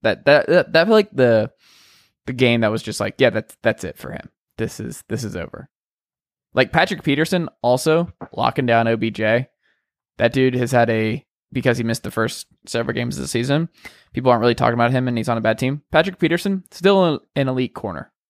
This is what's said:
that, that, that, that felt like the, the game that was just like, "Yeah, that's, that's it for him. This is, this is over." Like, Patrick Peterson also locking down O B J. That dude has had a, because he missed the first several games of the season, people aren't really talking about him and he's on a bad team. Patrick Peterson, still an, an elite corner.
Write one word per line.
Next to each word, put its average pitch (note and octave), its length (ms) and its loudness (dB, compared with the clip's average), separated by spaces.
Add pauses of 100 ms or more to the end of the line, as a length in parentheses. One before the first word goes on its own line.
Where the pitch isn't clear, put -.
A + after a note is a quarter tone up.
that, - 220 -2
that, C#3+ 240 4
that, E3+ 240 2
that E3 140 4
felt A3 80 4
like G#3 180 2
the, A2+ 400 2 (720)
the C3 60 -6
game A#2+ 300 2
that G#2+ 100 2
was A2 100 -4
just G#2+ 160 -8
like, G#2 200 -4
"Yeah, B2 120 6
that's, - 320 -6
that's - 220 -2
it D#2+ 140 -10
for - 120 -16
him. - 200 -16 (280)
This - 220 -6
is, A2+ 280 -12
this A2+ 140 -6
is G2 140 -8
over." F2+ 340 -12 (840)
Like, B2+ 180 0
Patrick E3+ 320 0
Peterson D#3+ 440 0 (140)
also D#3 500 0 (200)
locking B2 340 -2
down A#2 220 2
O A2+ 80 0
B A2 160 -4
J. A2 360 -2 (720)
That A#2+ 140 0
dude C3 220 2
has B2 180 -2
had A#2 180 4
a, A2 340 -2 (280)
because B2 260 0
he A#2 60 -2
missed A2+ 180 -4
the - 80 -10
first - 380 -4 (180)
several A#2 280 -4
games A#2+ 220 -6
of C2+ 60 -8
the - 60 -8
season, C#3 400 -2 (440)
people B2+ 200 2
aren't A2+ 80 2
really A#2+ 160 2
talking A#2+ 180 2
about A#2+ 160 2
him B2+ 160 0
and A#2+ 100 -2
he's A2 120 -4
on A#2 100 0
a - 20 -6
bad A2 180 0
team. C3+ 240 -4 (100)
Patrick F3 260 0
Peterson, F3 540 -2
still F#3+ 320 4
an, D#3 160 0 (160)
an C#3 120 0
elite B2+ 260 -4
corner. F2 360 -10 (200)